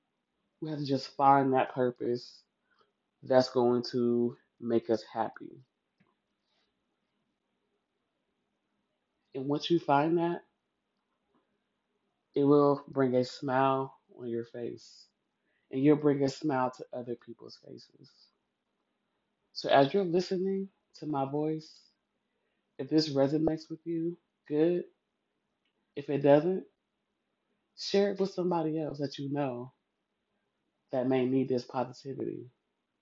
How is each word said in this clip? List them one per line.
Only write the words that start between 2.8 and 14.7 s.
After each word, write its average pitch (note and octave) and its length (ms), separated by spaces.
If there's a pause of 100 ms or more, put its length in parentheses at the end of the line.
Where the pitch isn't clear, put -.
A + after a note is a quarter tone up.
that's B2+ 260
going B2 420
to A#2+ 460 (220)
make A#2 300
us A2 140 (100)
happy. - 380 (3750)
And C3+ 120
once D3 220
you E3+ 100
find D#3 400
that, E3+ 220 (1900)
it C#3+ 80
will C#3+ 440
bring C3 280
a B2+ 100
smile C3+ 720 (200)
on B2 100
your A#2 160
face. - 600 (640)